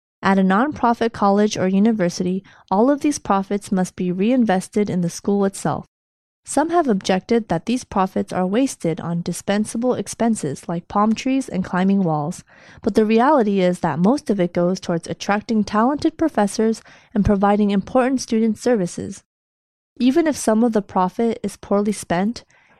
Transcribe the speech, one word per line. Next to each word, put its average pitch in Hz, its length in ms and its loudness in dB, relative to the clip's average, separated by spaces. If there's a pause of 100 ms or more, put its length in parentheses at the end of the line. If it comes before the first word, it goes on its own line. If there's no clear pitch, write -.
(220)
At 190 160 2
a 190 40 4
nonprofit 233 720 0
college 208 440 2
or 185 100 0
university, 190 760 0 (260)
all 226 200 4
of 285 100 0
these 294 180 0
profits 202 540 -2
must 185 240 -2
be 180 160 -2
reinvested 208 760 0
in 180 100 -2
the 170 80 0
school 202 380 -2
itself. - 400 -4 (580)
Some 302 260 0
have 339 180 2
objected 196 600 0
that 165 160 -2
these 247 200 -4
profits 196 460 -2
are 185 160 -2
wasted 190 540 -2
on 170 220 -4
dispensable 214 720 -4
expenses 202 760 -4
like 170 200 -6
palm 214 260 2
trees 262 340 -2
and 185 160 -4
climbing 190 380 0
walls, 156 420 -4 (380)
but - 140 -2
the 220 100 4
reality 220 540 4
is 180 200 2
that 156 180 -2
most 233 300 2
of 202 100 0
it 175 140 0
goes 180 260 0
towards 170 280 -6
attracting 208 580 -2
talented 269 540 0
professors 220 640 0 (320)
and 208 100 2
providing 208 460 2
important 247 500 0
student 220 380 0
services. 196 640 -2 (760)
Even 269 280 4
if 285 100 0
some 220 260 2
of 240 120 2
the 208 80 2
profit 202 600 -2
is 202 140 -6
poorly 208 360 0
spent, 196 520 -4 (360)